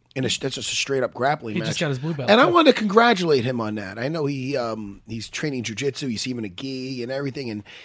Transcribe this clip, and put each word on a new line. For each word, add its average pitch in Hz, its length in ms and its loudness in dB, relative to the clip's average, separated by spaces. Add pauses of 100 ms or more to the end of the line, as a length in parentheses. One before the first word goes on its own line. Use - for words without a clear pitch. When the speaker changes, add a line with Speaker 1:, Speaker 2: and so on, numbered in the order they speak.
(160)
Speaker 1:
in 131 100 0
a, - 20 2
that's 127 280 -4
just 120 160 -6
a - 40 -4
straight 135 280 0
up 117 100 -2
grappling 127 400 -2
Speaker 2:
He 110 60 -2
Speaker 1:
match. 110 80 -2
Speaker 2:
just 156 120 -2
got 160 100 0
his 131 100 -2
blue 156 160 -4
belt. 139 160 0
Speaker 1:
And 226 100 8
I 294 40 8
Speaker 2:
Yeah. 359 40 4
Speaker 1:
want 349 160 6
to 269 80 10
congratulate 190 720 4
him 123 180 0
on 107 140 -2
that. 101 240 -8
I 123 80 -2
know 160 180 -2
he, 139 320 -2
um, 110 500 -6
he's 110 220 -8
training 139 360 -4
jiu-jitsu. 127 420 -4
You 113 100 -2
see 127 140 -4
him 120 80 -6
in 107 60 -6
a 101 40 -8
gi 131 540 -8
and 120 80 -6
everything. 135 400 -6
And 104 120 -6 (220)